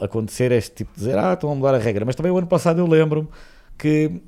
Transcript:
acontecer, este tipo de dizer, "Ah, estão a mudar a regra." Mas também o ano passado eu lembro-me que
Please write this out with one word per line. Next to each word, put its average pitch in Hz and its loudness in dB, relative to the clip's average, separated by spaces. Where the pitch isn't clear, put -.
acontecer, 113 -2
este 117 0
tipo - -10
de - -18
dizer, 110 -2
"Ah, 185 2
estão 180 -2
a 147 -4
mudar 135 2
a 131 4
regra." 104 0
Mas 127 -4
também 165 -2
o 180 2
ano 180 -2
passado 170 2
eu 175 2
lembro-me 156 2
que 151 2